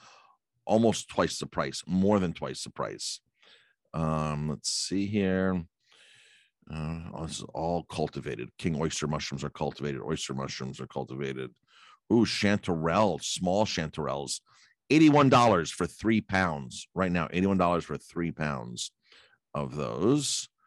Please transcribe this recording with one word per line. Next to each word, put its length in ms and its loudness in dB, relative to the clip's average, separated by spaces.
almost 440 2
twice 300 0
the 80 -8
price, 400 -6
more 320 4
than 140 0
twice 300 -10
the 60 -12
price. 520 -8
Um, 540 -2
let's 200 -6
see 380 -2
here. 560 0
Uh, 280 -6
oh, 100 -8
this 140 -8
is 60 -12
all 300 -2
cultivated. 640 -4
King 200 -2
oyster 280 -2
mushrooms 360 -4
are 60 -4
cultivated. 500 -4
Oyster 360 -6
mushrooms 440 -8
are 60 -10
cultivated. 640 -8
Ooh, 140 6
chanterelle, 1000 2
small 420 0
chanterelles, 720 -6
eighty-one 400 8
dollars 400 6
for 160 -2
three 360 2
pounds 760 -2
right 160 0
now. 200 0
Eighty-one 280 2
dollars 240 2
for 140 -8
three 340 -6
pounds 600 -6
of 220 -6
those. 760 0